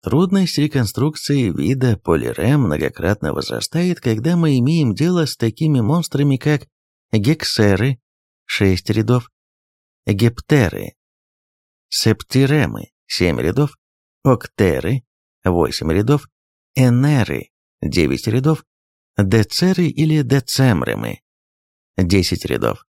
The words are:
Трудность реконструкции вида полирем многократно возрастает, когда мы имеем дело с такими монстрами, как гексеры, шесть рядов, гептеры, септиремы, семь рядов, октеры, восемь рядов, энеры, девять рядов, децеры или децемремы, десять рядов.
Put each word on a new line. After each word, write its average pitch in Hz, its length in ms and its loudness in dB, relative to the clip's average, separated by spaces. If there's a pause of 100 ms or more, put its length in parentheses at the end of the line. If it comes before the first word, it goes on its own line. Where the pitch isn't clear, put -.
Трудность 180 580 0
реконструкции 143 920 -2
вида 120 460 0
полирем 82 640 0
многократно 78 720 -2
возрастает, 165 680 -4
когда 127 360 0
мы 160 220 2
имеем 135 360 2
дело 165 320 0
с - 100 -8
такими 139 440 0
монстрами, 143 560 0
как 147 320 -2 (420)
гексеры, 110 920 0 (440)
шесть 95 460 0
рядов, 113 380 0 (800)
гептеры, 104 840 0 (960)
септиремы, 127 1040 0 (160)
семь 80 320 -2
рядов, 98 360 -2 (460)
октеры, 104 800 0 (420)
восемь 85 460 0
рядов, 113 380 0 (480)
энеры, 123 760 2 (320)
девять 71 460 -2
рядов, 131 360 -2 (540)
децеры 113 680 2
или 156 340 0
децемремы, 82 1000 -2 (760)
десять 90 480 0
рядов. 55 480 -4